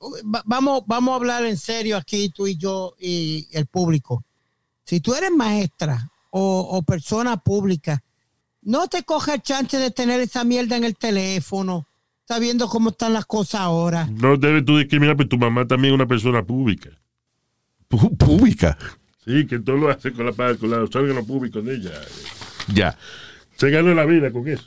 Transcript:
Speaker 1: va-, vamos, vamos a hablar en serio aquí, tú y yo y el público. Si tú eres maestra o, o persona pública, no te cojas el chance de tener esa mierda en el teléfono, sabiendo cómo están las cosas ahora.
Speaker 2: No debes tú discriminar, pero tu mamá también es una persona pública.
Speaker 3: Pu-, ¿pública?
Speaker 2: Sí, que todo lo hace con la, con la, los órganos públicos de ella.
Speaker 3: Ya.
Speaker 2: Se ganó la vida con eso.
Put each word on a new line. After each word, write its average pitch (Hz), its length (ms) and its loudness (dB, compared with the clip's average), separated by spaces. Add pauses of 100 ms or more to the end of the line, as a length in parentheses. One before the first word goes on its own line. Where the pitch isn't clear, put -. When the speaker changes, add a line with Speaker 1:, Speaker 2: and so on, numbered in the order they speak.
Speaker 1:
va-, 214 440 -8
vamos, 269 420 0
vamos 247 260 0
a 262 40 0
hablar 240 280 -2
en 220 120 -2
serio 220 400 -4
aquí, 202 380 -4
tú 196 120 -4
y 196 100 -2
yo 185 420 -6
y 165 540 -6
el 156 140 -2
público. 165 580 -2 (600)
Si 175 160 -2
tú 226 140 -2
eres 359 160 -2
maestra 202 800 0 (200)
o, 190 300 0 (120)
o 185 100 -2
persona 214 540 -2
pública, 185 680 -2 (600)
no 262 260 -2
te 349 160 -4
cojas 302 320 -2
el 226 60 -6
chance 269 360 -2
de 262 120 0
tener 247 300 0
esa 247 240 -4
mierda 247 320 0
en 233 80 -2
el 226 120 -4
teléfono, 190 880 -4 (400)
sabiendo 240 420 -2
cómo 226 220 2
están 226 220 -2
las 220 140 -2
cosas 214 340 -2
ahora. 170 500 0
Speaker 2:
No 123 260 4
debes 147 280 2
tú 147 140 4
discriminar, 147 380 4
pero 143 120 2
tu 139 100 0
mamá 120 280 2
también 131 280 4
es - 20 4
una 131 100 2
persona 120 360 2
pública. 117 480 -2 (1000)
Speaker 3:
Pu-, 127 280 4
¿pública? 160 600 4 (480)
Speaker 2:
Sí, 131 220 2
que 120 140 -4
todo 131 160 0
lo 147 140 2
hace 131 220 -4
con 117 140 -6
la, 123 60 -2
con 113 380 -2
la, 117 80 0
los 110 180 -2
órganos 135 300 0
públicos 120 380 -6
de 131 120 -6
ella. 92 160 -10 (800)
Speaker 3:
Ya. 95 240 2 (580)
Speaker 2:
Se 139 140 2
ganó 165 240 4
la 156 100 4
vida 151 280 4
con 120 160 -6
eso. 147 180 -6